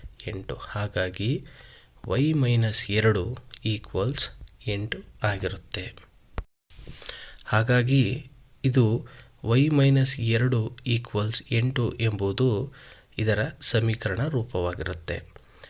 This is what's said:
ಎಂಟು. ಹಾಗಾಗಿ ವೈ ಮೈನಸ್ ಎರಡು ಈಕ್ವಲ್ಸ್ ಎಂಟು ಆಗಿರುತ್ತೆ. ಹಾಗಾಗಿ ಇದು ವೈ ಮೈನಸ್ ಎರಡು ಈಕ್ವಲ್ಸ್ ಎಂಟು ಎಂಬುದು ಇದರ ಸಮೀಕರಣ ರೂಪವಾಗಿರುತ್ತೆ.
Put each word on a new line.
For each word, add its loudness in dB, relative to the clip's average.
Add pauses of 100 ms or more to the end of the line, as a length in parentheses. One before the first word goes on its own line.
(280)
ಎಂಟು. -8 (120)
ಹಾಗಾಗಿ -4 (720)
ವೈ 0 (100)
ಮೈನಸ್ 2 (100)
ಎರಡು 4 (420)
ಈಕ್ವಲ್ಸ್ -2 (400)
ಎಂಟು -6 (240)
ಆಗಿರುತ್ತೆ. -4 (1600)
ಹಾಗಾಗಿ 4 (600)
ಇದು 4 (600)
ವೈ 4
ಮೈನಸ್ 4 (200)
ಎರಡು 2 (280)
ಈಕ್ವಲ್ಸ್ -2 (100)
ಎಂಟು 2 (180)
ಎಂಬುದು 0 (720)
ಇದರ 0 (200)
ಸಮೀಕರಣ 2
ರೂಪವಾಗಿರುತ್ತೆ. -4 (520)